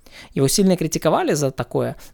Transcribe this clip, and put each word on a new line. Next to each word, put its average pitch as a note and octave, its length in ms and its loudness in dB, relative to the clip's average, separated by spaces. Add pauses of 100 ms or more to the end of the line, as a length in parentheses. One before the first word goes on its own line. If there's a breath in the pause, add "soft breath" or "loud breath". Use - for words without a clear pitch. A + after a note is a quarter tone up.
(340 loud breath)
Его C3+ 120 2
сильно F#3 300 2
критиковали E3+ 580 0
за C#3+ 160 0
такое, B2+ 460 -4 (180 loud breath)